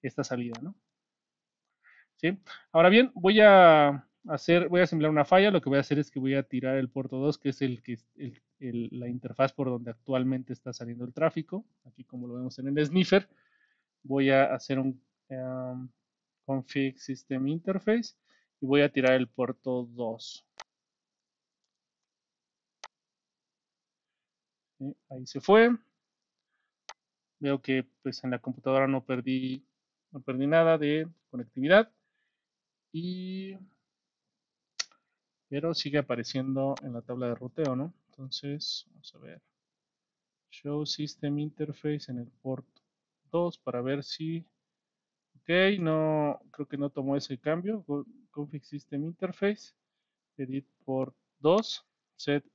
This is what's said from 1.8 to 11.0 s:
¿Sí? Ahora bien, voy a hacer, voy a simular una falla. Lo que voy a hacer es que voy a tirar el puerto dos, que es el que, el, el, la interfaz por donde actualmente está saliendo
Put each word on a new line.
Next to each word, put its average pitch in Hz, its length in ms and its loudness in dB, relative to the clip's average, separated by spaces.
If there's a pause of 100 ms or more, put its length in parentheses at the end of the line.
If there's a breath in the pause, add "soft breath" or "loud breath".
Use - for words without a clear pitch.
¿Sí? 185 220 -2 (340 loud breath)
Ahora 165 160 8
bien, 233 260 6
voy 190 280 4
a 160 680 10 (200)
hacer, 170 420 2
voy 175 100 4
a 180 60 4
simular 156 240 0
una 151 160 2
falla. 196 240 6
Lo 180 100 4
que - 80 -6
voy 135 80 2
a 139 60 4
hacer 139 160 0
es 147 120 -2
que - 80 -10
voy 135 140 -2
a 135 120 0
tirar 131 340 -4
el 131 100 -4
puerto 131 300 -8
dos, 147 180 0
que - 140 -4
es 131 100 -6
el 127 220 -4
que, 117 160 -10 (180)
el, 131 240 -14 (180)
el, 117 320 -8
la 123 180 -10
interfaz 123 440 -2
por 139 140 -4
donde 120 240 -6
actualmente 127 640 -4
está 123 180 -14
saliendo 120 320 -12